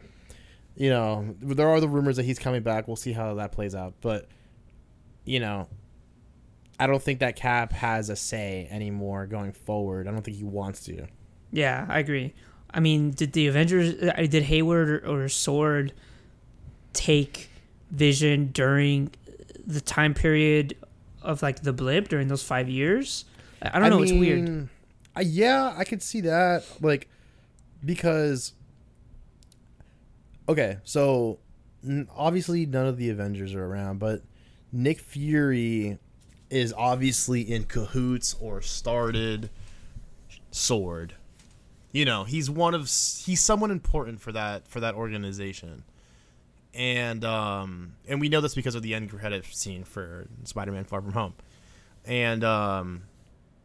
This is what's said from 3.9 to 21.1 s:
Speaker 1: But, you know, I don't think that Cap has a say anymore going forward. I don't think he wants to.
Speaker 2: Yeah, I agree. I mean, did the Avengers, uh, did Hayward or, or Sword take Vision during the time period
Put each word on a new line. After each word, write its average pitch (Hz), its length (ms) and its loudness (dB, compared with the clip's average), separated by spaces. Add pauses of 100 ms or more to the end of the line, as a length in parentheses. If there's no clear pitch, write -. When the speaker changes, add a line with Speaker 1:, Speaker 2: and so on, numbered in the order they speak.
Speaker 1:
But, 107 280 -2 (960)
you 127 160 -2
know, 104 260 -4 (1120)
I 131 80 2
don't 135 160 2
think 135 160 -2
that 123 160 0
Cap 120 380 0
has 113 380 0
a 104 40 -4
say 98 560 -6
anymore 101 560 -6
going 101 240 -6
forward. 95 560 -4
I 101 60 -6
don't 110 100 -4
think 107 140 -10
he 104 80 -10
wants 98 400 -6
to. - 240 -12 (420)
Speaker 2:
Yeah, 135 380 0
I 151 100 0
agree. 143 340 -2 (380)
I - 80 -4
mean, 151 320 4
did 139 220 -2
the 151 160 4
Avengers, 170 520 4
uh, 170 300 2
did 151 140 4
Hayward 160 440 4 (160)
or, 139 200 -2
or 135 40 -2
Sword 147 640 0 (1000)
take - 580 2 (400)
Vision 147 640 4
during 143 580 2 (560)
the 147 140 -4
time 151 340 2
period 151 640 4 (460)